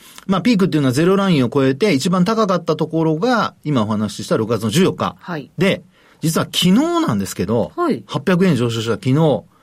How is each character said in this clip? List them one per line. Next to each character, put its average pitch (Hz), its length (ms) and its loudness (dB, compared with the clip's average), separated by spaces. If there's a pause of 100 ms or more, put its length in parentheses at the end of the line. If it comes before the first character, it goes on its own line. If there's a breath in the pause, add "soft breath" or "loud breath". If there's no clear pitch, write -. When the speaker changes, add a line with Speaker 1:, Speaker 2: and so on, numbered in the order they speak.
(260 loud breath)
Speaker 1:
ま 190 120 0
あ、 - 20 -2
ピ 247 120 2
ー 226 40 4
ク 185 100 2
っ - 20 0
て 143 80 -2
い - 20 2
う 147 40 0
の 135 60 2
は 127 40 0
ゼ 143 120 2
ロ 190 120 4
ラ 196 140 2
イ 160 80 4
ン 131 60 4
を 117 40 -2
超 135 180 2
え 135 80 2
て 185 200 0
一 139 160 0
番 180 140 2
高 220 220 0
か 185 100 0
っ 170 80 -4
た 160 120 0
と 160 100 -2
こ 160 160 -2
ろ 160 140 0
が、 208 380 -2 (100)
今 143 180 0
お 101 40 0
話 107 300 -4
し 107 80 -10
し - 40 -14
た 175 80 0
六 113 120 -2
月 107 140 -2
の 113 80 -2
十 151 140 2
四 139 100 0
日。 101 240 -6
Speaker 2:
は 170 200 -10
い。 131 200 -16
Speaker 1:
で、 165 240 0 (380 soft breath)
実 165 200 -2
は - 40 -2
昨 - 140 -6
日 185 140 4
な 311 420 2
ん 101 40 -2
で 98 80 -4
す - 80 -10
け 95 120 -4
ど、 113 280 -2
Speaker 2:
は 339 160 -2
い。 123 160 -4
Speaker 1:
八 - 180 -6
百 185 220 2
円 175 80 4
上 117 160 0
昇 113 100 -4
し 107 40 -4
た 113 80 -2
昨 101 160 -4
日、 139 340 2 (200 soft breath)